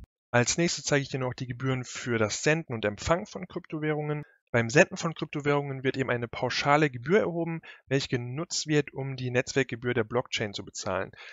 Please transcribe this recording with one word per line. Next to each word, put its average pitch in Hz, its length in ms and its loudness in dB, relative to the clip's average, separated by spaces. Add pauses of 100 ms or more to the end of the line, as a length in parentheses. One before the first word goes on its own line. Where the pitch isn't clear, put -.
(300)
Als 120 280 2
nächstes 170 260 0
zeige 143 160 2
ich 135 80 -4
dir 139 100 -4
noch 127 140 -2
die 127 140 -8
Gebühren 127 380 -2
für - 340 -2
das 107 240 0
Senden 156 320 2
und 110 100 -2
Empfangen 165 400 0
von - 240 -10
Kryptowährungen. 151 720 -4 (280)
Beim 117 180 2
Senden 175 300 6
von 165 160 -4
Kryptowährungen 143 680 -2
wird 131 140 0
eben 127 140 0
eine 120 180 -2
pauschale 147 600 2
Gebühr 131 300 2
erhoben, 170 420 -2 (260)
welche 135 200 0
genutzt 123 580 -4
wird, 151 260 2
um 135 240 -6
die 127 140 -4
Netzwerkgebühr 123 640 2
der 113 100 4
Blockchain 110 480 -2
zu 104 100 -8
bezahlen. 95 480 -4 (220)